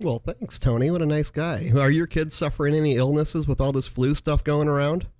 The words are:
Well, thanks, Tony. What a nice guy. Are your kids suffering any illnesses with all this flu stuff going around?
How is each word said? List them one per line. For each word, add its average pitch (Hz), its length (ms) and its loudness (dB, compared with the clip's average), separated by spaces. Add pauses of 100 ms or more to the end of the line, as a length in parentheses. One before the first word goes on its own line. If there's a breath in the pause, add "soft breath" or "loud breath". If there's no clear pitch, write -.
Well, 131 180 -2
thanks, - 400 -8
Tony. 127 320 2
What 175 100 0
a 160 60 0
nice 151 240 0
guy. 156 460 -4
Are 139 140 4
your 160 180 2
kids 156 260 -2
suffering 147 400 0
any 151 220 2
illnesses 147 500 0
with 135 140 0
all 139 100 0
this 135 160 -2
flu 127 300 0
stuff - 260 0
going 147 240 2
around? 147 400 0 (140)